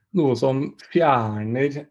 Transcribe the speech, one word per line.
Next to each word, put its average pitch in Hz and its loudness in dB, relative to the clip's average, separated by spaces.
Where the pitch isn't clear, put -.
noe 139 2
som 135 0
fjerner, 127 0